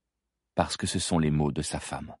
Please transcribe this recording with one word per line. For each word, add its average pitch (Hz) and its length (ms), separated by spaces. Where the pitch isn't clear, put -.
Parce 85 200
que - 120
ce 90 120
sont 85 200
les 76 120
mots 76 200
de 71 100
sa 76 180
femme. - 420